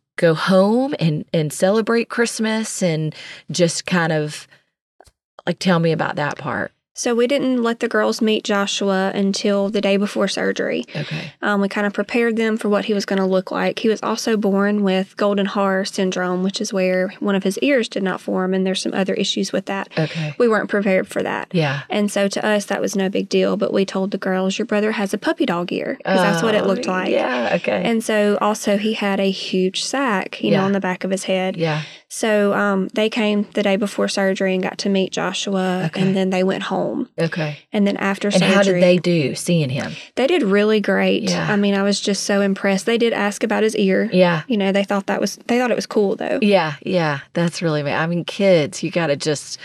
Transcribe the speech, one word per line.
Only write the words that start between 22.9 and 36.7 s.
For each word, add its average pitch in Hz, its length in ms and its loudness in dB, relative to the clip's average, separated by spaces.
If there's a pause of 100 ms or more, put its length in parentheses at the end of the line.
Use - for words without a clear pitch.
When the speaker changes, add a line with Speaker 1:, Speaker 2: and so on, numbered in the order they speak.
Speaker 2:
no 190 140 2
big 196 200 -2
deal, 190 260 2
but - 180 0
we 196 120 2
told 190 260 -2
the 190 80 -2
girls, 190 400 -2
"Your 214 60 -4
brother 214 260 0
has 208 220 -2
a 202 40 0
puppy 330 280 -2
dog 180 260 -2
ear," - 340 -4
'cause 190 140 2
that's 202 240 2
what 220 120 2
it 190 80 2
Speaker 1:
Oh, 190 40 0
Speaker 2:
looked 190 200 0
like. 185 220 -2
Speaker 1:
yeah, 247 460 0
okay. 180 300 -2
Speaker 2:
And 226 180 0
so 208 380 2
also 208 360 0
he 214 160 0
had 196 280 -2
a 196 100 2
huge 185 540 -2
sac, 254 580 -2
you 214 80 0
Speaker 1:
Yeah. 202 80 4
Speaker 2:
know, 190 60 2
on 196 80 0
the 196 80 0
back 185 240 -4
of 185 40 -4
his 190 140 -2
head. 185 320 -2
Speaker 1:
Yeah. 156 280 -2 (300)
Speaker 2:
So, 208 400 2
um, 202 400 0
they 220 160 0
came 208 440 0
the 208 100 0
day 196 140 2
before 202 320 -2
surgery 190 440 0
and 185 80 0
got - 180 -4
to 208 100 -2
meet 190 240 0
Joshua, 185 720 -2
Speaker 1:
Okay. 175 160 -2
Speaker 2:
and 190 120 2
then 190 160 2
they 185 140 2
went 190 200 0
home. 185 440 -2 (100)